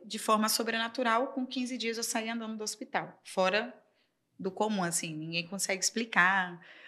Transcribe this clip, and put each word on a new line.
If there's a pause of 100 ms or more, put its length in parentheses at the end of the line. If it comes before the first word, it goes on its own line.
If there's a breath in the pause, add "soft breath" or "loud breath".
de
forma
sobrenatural,
com
quinze
dias
eu
saí
andando
do
hospital,
fora (640)
do
comum,
assim,
ninguém
consegue
explicar. (280 loud breath)